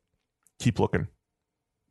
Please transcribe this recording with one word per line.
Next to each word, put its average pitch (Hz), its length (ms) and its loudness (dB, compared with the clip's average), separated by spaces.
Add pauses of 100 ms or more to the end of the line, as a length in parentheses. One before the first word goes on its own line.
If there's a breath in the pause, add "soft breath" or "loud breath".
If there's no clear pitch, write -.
(600)
keep - 200 0
looking 95 280 0 (840)